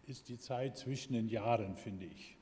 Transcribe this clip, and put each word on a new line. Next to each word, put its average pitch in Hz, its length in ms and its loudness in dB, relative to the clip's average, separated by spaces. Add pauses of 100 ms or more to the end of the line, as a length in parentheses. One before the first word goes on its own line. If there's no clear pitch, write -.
ist - 220 -12
die 120 80 -6
Zeit 131 400 -2
zwischen 131 380 -2
den 113 120 4
Jahren, 107 480 4
finde 95 300 -6
ich. - 380 -14